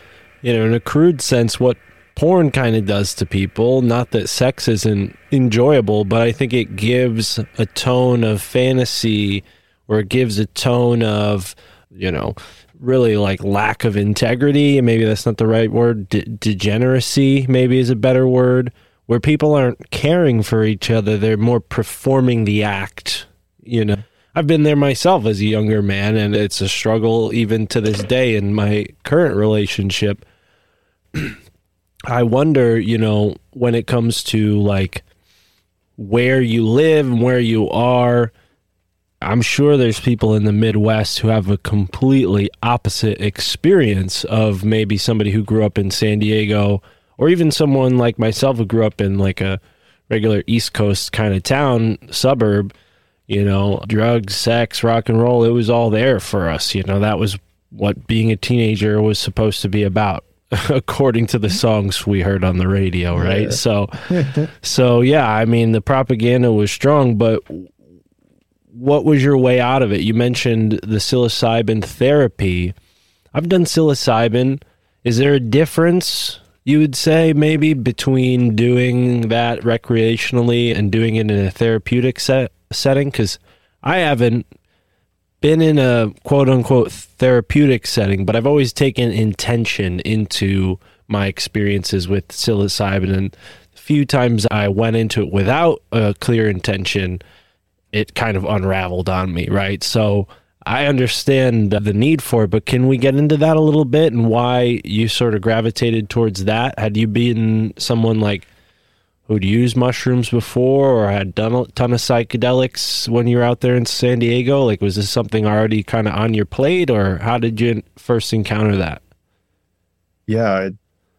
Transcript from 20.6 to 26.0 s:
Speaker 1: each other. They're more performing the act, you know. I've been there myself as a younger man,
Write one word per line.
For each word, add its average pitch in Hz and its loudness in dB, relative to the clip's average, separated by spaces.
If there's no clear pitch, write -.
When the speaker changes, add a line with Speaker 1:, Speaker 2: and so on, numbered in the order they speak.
Speaker 1:
each 107 -2
other. 110 0
They're 107 0
more 117 2
performing 123 -2
the 104 0
act, - -8
you 117 -2
know. 104 0
I've 143 0
been 156 4
there 151 4
myself 143 2
as 107 0
a 104 0
younger 107 0
man, 101 -2